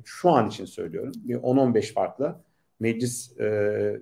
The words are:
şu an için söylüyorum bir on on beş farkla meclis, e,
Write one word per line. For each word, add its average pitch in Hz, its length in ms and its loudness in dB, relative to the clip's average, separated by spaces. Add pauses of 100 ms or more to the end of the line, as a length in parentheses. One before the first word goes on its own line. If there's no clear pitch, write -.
şu - 240 0
an 123 180 6
için 98 180 -8
söylüyorum 87 500 -8
bir 120 200 -6
on 123 220 2
on 127 180 4
beş 104 180 0
farkla 131 500 -4 (360)
meclis, 117 600 -4
e, 104 640 0